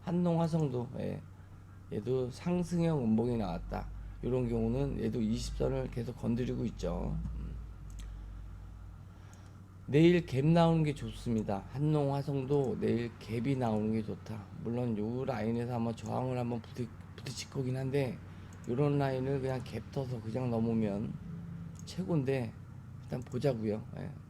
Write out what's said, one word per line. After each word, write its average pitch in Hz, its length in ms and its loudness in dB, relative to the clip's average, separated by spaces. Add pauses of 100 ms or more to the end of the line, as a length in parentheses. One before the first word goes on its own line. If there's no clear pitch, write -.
한농화성도, 165 960 2
예, 98 240 -4 (720)
얘도 123 380 0
상승형 170 720 2
음봉이 117 340 4
나왔다. 95 500 -2 (360)
요런 127 260 2
경우는 117 540 2
얘도 113 180 0
이십 117 360 0
선을 131 340 0
계속 120 260 -4
건드리고 123 480 0
있죠. 87 500 -2 (200)
음. - 200 -6 (2250)
내일 170 400 8
갭 135 200 0
나오는 165 380 8
게 147 120 2
좋습니다. 110 760 0
한농화성도 139 1080 2
내일 113 400 2
갭이 117 380 0
나오는 110 340 2
게 110 100 2
좋다. 107 420 -8 (200)
물론 117 340 0
요 120 260 -2
라인에서 117 520 0
아마 117 180 0
저항을 120 440 -2
한번 120 240 -2
부딪-, - 280 -8 (280)
부딪힐 - 340 -8
거긴 131 260 -2
한데, 131 400 0 (500)
요런 143 300 4
라인을 135 440 2
그냥 131 220 0
갭 - 280 -8
터서 127 300 -2
그냥 120 280 -2
넘으면 113 640 2 (720)
최고인데 135 680 0 (520)
일단 127 180 -6
보자고요. 117 640 0 (120)
예. 95 140 -6 (180)